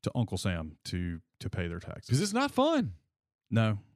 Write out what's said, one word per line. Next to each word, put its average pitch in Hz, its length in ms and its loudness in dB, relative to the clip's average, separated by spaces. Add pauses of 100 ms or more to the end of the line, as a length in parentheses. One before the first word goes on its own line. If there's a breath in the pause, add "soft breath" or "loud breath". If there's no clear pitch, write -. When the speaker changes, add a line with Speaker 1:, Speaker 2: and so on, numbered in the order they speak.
Speaker 1:
to - 100 0
Uncle 104 240 0
Sam 82 460 -2
to, 87 360 -4 (200)
to - 100 -6
pay 87 180 -2
their 85 120 -6
taxes. - 280 -12
Speaker 2:
'Cause 131 140 4
it's 202 100 -2
not 262 180 2
fun. 262 440 2 (560)
Speaker 1:
No. 110 300 2 (160)